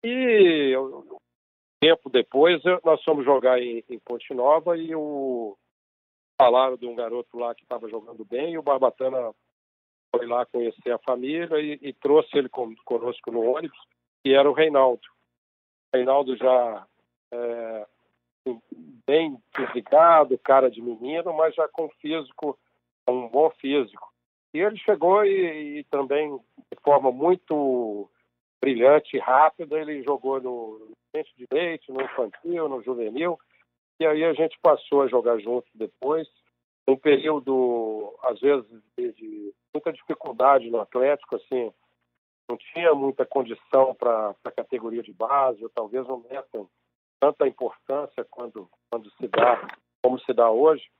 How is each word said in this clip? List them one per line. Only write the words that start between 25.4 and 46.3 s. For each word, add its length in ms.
e 40
também 520
de 100
forma 300
muito 960
brilhante 560
e 40
rápida, 580
ele 240
jogou 380
no, 380
no 180
frente 240
direito, 560
no 100
infantil, 640
no 140
juvenil, 560
e 60
aí 180
a 80
gente 280
passou 420
a 60
jogar 300
junto 360
depois, 540
um 80
período, 1300
às 180
vezes, 260
de, 160
de 420
muita 180
dificuldade 800
no 100
Atlético, 560
assim, 360
não 80
tinha 380
muita 320
condição 680
pra, 480
pra 100
categoria 500
de 100
base, 500
ou 80
talvez 360
não 160
dessem 440